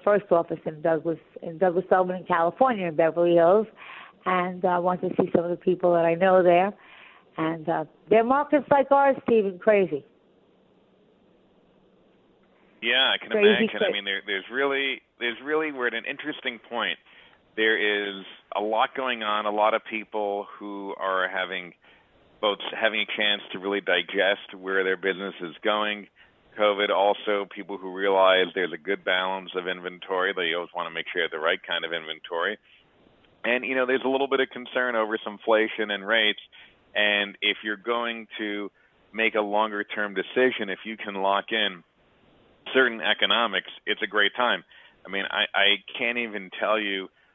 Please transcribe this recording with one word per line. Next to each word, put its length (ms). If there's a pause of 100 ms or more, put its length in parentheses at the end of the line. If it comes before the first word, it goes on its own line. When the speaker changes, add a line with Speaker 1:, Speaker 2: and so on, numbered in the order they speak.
Speaker 1:
first 280
office 340
in 160
Douglas, 360 (240)
in 160
Douglas 340
Elliman 260
in 80
California 600
in 100
Beverly 380
Hills, 320 (600)
and 360
I 120
uh, 60
want 200
to 80 (100)
see 160
some 80
of 60
the 80
people 360
that 120
I 80
know 300
there. 280 (680)
And, 300
uh, 160 (240)
they're 140
markets 480
like 200
ours, 240 (140)
Stephen, 300
crazy. 440 (2750)
Speaker 2:
Yeah, 320
I 60
can 100
Speaker 1:
Crazy 180
Speaker 2:
imagine. 280
I 20
Speaker 1:
cra- 140
Speaker 2:
mean, 140
there, 200
there's 260
really, 520 (160)
there's 240
really, 280
we're 140
at 80
an 120
interesting 520 (100)
point. 300 (580)
There 220
is 480 (300)
a 60
lot 340
going 260
on, 240
a 60
lot 240
of 120
people 600 (100)
who 400
are 300
having, 460 (680)
both 160 (180)
having 260
a 40 (100)
chance 360
to 80
really 220
digest 800
where 240
their 140
business 440
is 120 (100)
going, 440 (500)
covid, 320
also 640
people 240
who 160
realize 640
there's 180
a 80
good 220
balance 520
of 120
inventory. 640
They 220
always 200
wanna 140
make 240
sure 80
you 80
have 20
the 60
right 240
kind 240
of 80
inventory. 640 (880)
And, 180
you 120
know, 100
there's 180
a 60
little 180
bit 120
of 100
concern 460
over 280
some 100
inflation 580
and 160
rates. 340 (540)
And 460
if 220
you're 140
going 480 (140)
to 320 (420)
make 220
a 60
longer-term 720
decision, 540
if 140
you 140
can 180
lock 360
in 320 (920)
certain 280
economics, 680 (160)
it's 160
a 60
great 280
time. 280 (420)
I 60
mean, 180
I, 140 (100)
I 120 (340)
can't 180
even 320 (100)
tell 200
you 280 (280)